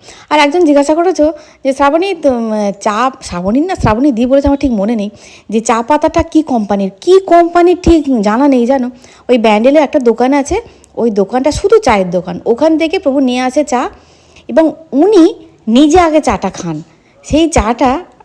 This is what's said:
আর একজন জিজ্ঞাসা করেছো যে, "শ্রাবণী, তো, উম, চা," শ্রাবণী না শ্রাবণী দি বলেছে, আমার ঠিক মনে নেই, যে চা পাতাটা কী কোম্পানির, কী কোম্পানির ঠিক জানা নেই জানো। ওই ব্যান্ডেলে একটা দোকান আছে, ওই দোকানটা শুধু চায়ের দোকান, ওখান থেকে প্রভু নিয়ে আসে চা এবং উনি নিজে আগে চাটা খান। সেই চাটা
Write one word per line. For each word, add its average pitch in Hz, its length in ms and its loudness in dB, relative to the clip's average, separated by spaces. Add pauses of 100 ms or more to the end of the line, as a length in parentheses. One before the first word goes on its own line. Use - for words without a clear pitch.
(300)
আর 302 80 0
একজন 302 260 2
জিজ্ঞাসা 285 300 2
করেছো 330 380 0 (320)
যে, 269 80 0
"শ্রাবণী, 320 420 0
তো, 302 160 -2
উম, 214 500 -4
চা," 214 300 -2 (120)
শ্রাবণী 190 380 -4
না 359 140 -2
শ্রাবণী 254 380 0
দি 226 140 -2
বলেছে, 277 220 0
আমার 277 100 0
ঠিক 285 120 -2
মনে 220 260 -2
নেই, 208 140 -6 (380)
যে 220 120 -2
চা 226 220 -2
পাতাটা 311 400 0
কী 320 200 0
কোম্পানির, 202 480 -2 (100)
কী 381 200 4
কোম্পানির 339 600 2
ঠিক 285 400 2
জানা 226 260 0
নেই 247 180 2
জানো। 254 240 0 (380)
ওই 247 100 2
ব্যান্ডেলে 226 400 2
একটা 294 200 0
দোকান 254 360 0
আছে, 294 260 -2 (340)
ওই 233 160 -2
দোকানটা 226 400 -2
শুধু 415 280 2
চায়ের 202 320 0
দোকান, 175 360 -6
ওখান 302 320 0
থেকে 330 200 -2
প্রভু 285 220 -2
নিয়ে 254 200 -2
আসে 254 240 -2
চা 269 260 -4 (580)
এবং 294 240 0 (200)
উনি 359 420 4 (340)
নিজে 294 320 4
আগে 311 200 2
চাটা 214 300 -4
খান। 160 320 -10 (400)
সেই 311 260 0
চাটা 247 560 -2 (200)